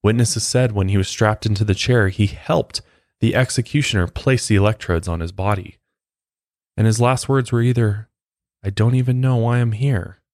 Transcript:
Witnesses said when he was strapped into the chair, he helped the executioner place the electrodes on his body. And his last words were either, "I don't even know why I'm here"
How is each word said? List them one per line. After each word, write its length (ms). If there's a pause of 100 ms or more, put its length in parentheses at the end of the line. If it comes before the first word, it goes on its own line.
Witnesses 460
said 240
when 160
he 100
was 120
strapped 360
into 200
the 100
chair, 320
he 200
helped 540 (380)
the 160
executioner 720
place 400
the 80
electrodes 540
on 100
his 140
body. 440 (1000)
And 100
his 140
last 260
words 240
were 100
either, 460 (560)
"I 60
don't 260
even 260
know 140
why 240
I'm 140
here" 480 (120)